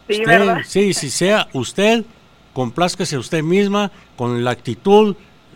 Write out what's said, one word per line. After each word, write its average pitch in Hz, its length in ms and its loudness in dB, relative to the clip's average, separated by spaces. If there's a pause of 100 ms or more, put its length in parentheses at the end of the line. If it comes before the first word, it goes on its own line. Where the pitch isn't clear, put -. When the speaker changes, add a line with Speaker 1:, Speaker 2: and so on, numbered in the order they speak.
Speaker 1:
Sí, 214 120 -2
Speaker 2:
Usted, 226 60 -4
Speaker 1:
¿verdad? 202 400 4
Speaker 2:
sí, 196 280 0
sí, 139 160 -6
sea 190 420 0
usted, 208 520 0 (480)
complázcase 151 680 -4
usted 156 240 -4
misma, 196 480 0 (260)
con 120 280 -2
la 123 80 0
actitud, 196 640 2 (400)